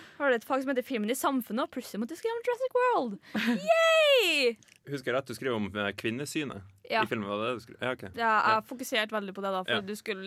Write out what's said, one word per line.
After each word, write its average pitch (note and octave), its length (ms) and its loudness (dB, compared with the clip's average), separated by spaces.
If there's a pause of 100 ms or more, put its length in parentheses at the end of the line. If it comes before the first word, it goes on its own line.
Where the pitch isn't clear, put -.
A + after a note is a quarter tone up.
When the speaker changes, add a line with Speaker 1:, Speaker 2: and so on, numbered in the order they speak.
(200)
Speaker 1:
Har C#4+ 100 4
du B3 80 4
et - 80 -8
fag C4+ 160 0
som C4 80 -2
heter B3 160 0
Filmen G#3+ 240 -2
i C4 80 0
samfunnet, C4+ 480 0
og - 80 -14
plutselig A3+ 300 -6
måtte A#3+ 100 -8
du - 80 -14
skrive A4+ 160 -2
om A#4 80 -6
Jurassic B4 320 0
World. F4 400 2 (480)
Yay! C#5+ 880 4 (320)
Speaker 2:
Husker C#3 240 -4
jeg B2 80 2
rett C3+ 80 -4
du A#2+ 80 -6
skrev B2+ 240 0
om, G#2 160 0
eh, G2+ 240 0
kvinnesynet B2 640 -4 (240)
Speaker 1:
Ja. A3 160 0
Speaker 2:
i G#3+ 80 -2
filmen, A2 160 -2
var G2+ 160 -2
det A2+ 60 -2
det B2 100 -2
du F#2+ 60 -14
skrev? - 180 -16
Ja, B2 140 -2
ok. - 100 -16
Speaker 1:
Ja, F#2 80 -12
jeg A3 320 2
har A3 80 6
Speaker 2:
Ja. A3 160 0
Speaker 1:
fokusert A#3+ 460 -2
veldig G3 180 -6
på G3 80 -8
det G3 140 -2
da, F3+ 100 -2
for - 80 0
Speaker 2:
Ja. G#3 80 0
Speaker 1:
du G3 160 -8
skulle F#3+ 280 -6